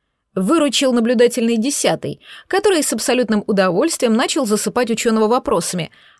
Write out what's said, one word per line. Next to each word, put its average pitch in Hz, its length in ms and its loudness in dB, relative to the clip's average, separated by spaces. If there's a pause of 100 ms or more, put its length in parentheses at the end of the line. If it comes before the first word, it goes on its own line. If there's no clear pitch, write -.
(360)
Выручил 262 580 0
наблюдательный 233 640 2
десятый, 185 640 -4 (260)
который 381 360 2
с - 100 -4
абсолютным 220 540 0
удовольствием 220 640 0
начал 277 320 0
засыпать 214 460 -2
учёного 220 360 2
вопросами, 196 600 -2 (300)